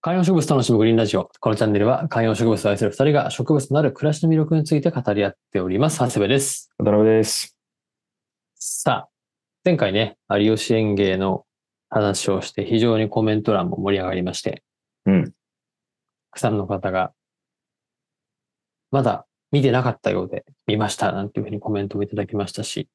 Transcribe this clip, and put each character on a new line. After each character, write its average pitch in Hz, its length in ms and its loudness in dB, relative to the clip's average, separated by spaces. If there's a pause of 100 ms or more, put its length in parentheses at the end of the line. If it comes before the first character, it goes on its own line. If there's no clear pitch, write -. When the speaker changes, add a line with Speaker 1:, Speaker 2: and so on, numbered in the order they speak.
Speaker 1:
観 175 120 0
葉 185 60 2
植 185 120 4
物 151 120 2
楽 135 140 4
し 123 100 2
む 113 60 6
グ 107 80 6
リ 117 60 4
ー - 20 4
ン 113 40 4
ラ 113 100 2
ジ 95 100 -2
オ。 92 220 -4
こ 113 100 0
の 110 60 2
チ 117 80 0
ャ - 20 4
ン 107 80 2
ネ 101 60 2
ル 104 80 4
は 131 220 0
観 117 160 0
葉 110 100 2
植 113 120 0
物 107 160 0
を 107 60 2
愛 98 80 0
す 110 80 0
る 101 60 0
二 135 140 0
人 151 60 4
が 147 200 0
植 131 240 -4
物 135 160 -2
の 143 80 2
あ - 20 2
る 139 100 2
暮 147 160 -4
ら 151 60 2
し 156 80 -4
の 165 80 2
魅 160 60 4
力 156 200 0
に 156 80 0
つ 156 120 0
い 147 60 0
て 165 100 0
語 117 220 -2
り 101 120 0
合 98 40 -2
っ - 60 -12 (160)
て 101 80 -2
お 92 80 -2
り 92 120 0
ま 151 100 4
す。 151 80 -4
長 123 120 0
谷 101 180 0
部 - 0 -
で 135 120 2
す。 - 380 -6
Speaker 2:
渡 104 140 0
辺 107 180 4
で 110 140 4
す。 - 340 -6 (960)
Speaker 1:
さ - 380 -6
あ、 - 180 -4 (560)
前 175 120 2
回 98 160 0
ね、 107 220 0 (140)
有 104 280 2
吉 113 180 0
園 107 180 0
芸 95 240 0
の 95 300 -2 (420)
話 101 400 0
を 95 120 -2
し - 100 -12
て - 140 -6
非 113 140 0
常 113 200 2
に 107 100 0
コ 110 140 -2
メ 107 100 0
ン 107 80 -2
ト 110 100 0
欄 90 160 0
も 87 100 -6
盛 98 200 0
り 92 60 -4
上 92 40 -4
が 92 60 -4
り 90 80 -4
ま 90 140 -6
し - 80 -10
て、 - 180 -6 (460)
Speaker 2:
う 98 40 4
ん。 90 140 4
Speaker 1:
た - 60 -12 (1040)
く - 40 -16
さ 120 120 0
ん 107 100 0
の 98 80 -6
方 95 240 -4
が、 92 200 -2 (1800)
ま 135 100 2
だ 117 240 -2 (260)
見 143 120 2
て 131 80 4
な 127 100 2
か 123 80 0
っ - 100 -6
た 95 120 -2
よ 92 140 -2
う - 20 -12
で - 180 -10 (220)
見 104 100 0
ま 104 100 0
し - 100 -6
た 98 160 -2
な 98 100 -4
ん 101 80 -10
て - 80 -6
い - 20 -6
う 104 40 -6
ふ - 20 -14
う - 20 -14
に 104 100 -8
コ - 120 -8
メ 101 100 -2
ン 98 80 -6
ト 104 80 -8
も 101 60 -2
い 98 40 -6
た - 80 -10
だ 101 120 -4
き - 80 -10
ま 101 100 -2
し - 60 -12
た - 120 -10
し - 320 -8